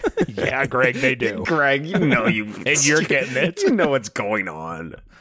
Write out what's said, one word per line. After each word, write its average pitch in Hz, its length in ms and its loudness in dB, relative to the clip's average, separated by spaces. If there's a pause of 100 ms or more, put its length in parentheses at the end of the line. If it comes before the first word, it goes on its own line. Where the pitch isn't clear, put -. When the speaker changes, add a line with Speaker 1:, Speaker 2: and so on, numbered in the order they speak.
(140)
Speaker 1:
<laughs> - 160 0
"Yeah, 131 360 -2
Greg, 127 300 0
they 131 180 0
do." 110 300 -2
Speaker 2:
<laughs> - 20 -6
Greg, 143 400 2
you 175 140 0
know 131 280 2
you 107 180 0
Speaker 1:
<laughs> 107 200 -10
And 143 200 2
you're 151 160 4
getting 135 340 0
it. 170 260 -2
Speaker 2:
<laughs> - 20 2
You 381 80 4
know 180 180 2
what's 127 180 0
going 104 400 -4
on. 80 480 -10 (260)